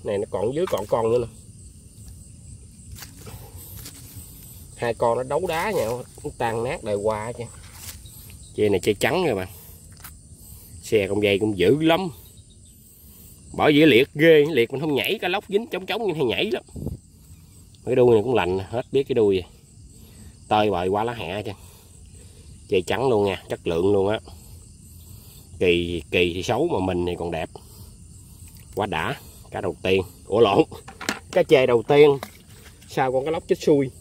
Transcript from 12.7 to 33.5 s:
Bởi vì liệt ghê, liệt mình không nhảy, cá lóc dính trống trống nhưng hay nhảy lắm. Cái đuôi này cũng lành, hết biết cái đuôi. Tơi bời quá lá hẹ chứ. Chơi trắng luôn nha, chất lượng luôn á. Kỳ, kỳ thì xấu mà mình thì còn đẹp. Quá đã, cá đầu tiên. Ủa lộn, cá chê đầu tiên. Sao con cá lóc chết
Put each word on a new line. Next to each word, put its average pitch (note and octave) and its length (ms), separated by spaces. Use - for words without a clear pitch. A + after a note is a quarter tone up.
Bởi G#2 200
vì D3+ 140
liệt B2+ 280
ghê, D3+ 360
liệt A#2 220
mình C3 80
không D3+ 140
nhảy, C3+ 240
cá G3 100
lóc G3 200
dính G#3 180
trống F#3 200
trống G3+ 200
nhưng D#3+ 100
hay D3+ 80
nhảy A#2 260
lắm. - 120
Cái A#2+ 80
đuôi B2 200
này G#2 80
cũng B2 120
lành, F#2 240
hết A2 340
biết C3+ 160
cái C3 60
đuôi. G2+ 280
Tơi G#2+ 220
bời F#2 180
quá G2+ 160
lá A#2+ 80
hẹ G2+ 300
chứ. G#2 100
Chơi F#2+ 140
trắng A2+ 260
luôn G#2 160
nha, F#2+ 240
chất - 180
lượng F2 260
luôn G2 160
á. G#2+ 120
Kỳ, F2 520
kỳ F2 240
thì F#2 80
xấu B2 260
mà B2+ 100
mình F#2 280
thì F2 120
còn E2+ 120
đẹp. E2 200
Quá G#2+ 120
đã, F#2 340
cá G#2+ 100
đầu F2+ 220
tiên. F#2 200
Ủa G#2 140
lộn, A2+ 220
cá F3+ 100
chê C3+ 240
đầu A#2+ 160
tiên. D3 360
Sao C3 240
con C3 120
cá D#3+ 60
lóc E3 180
chết F3+ 100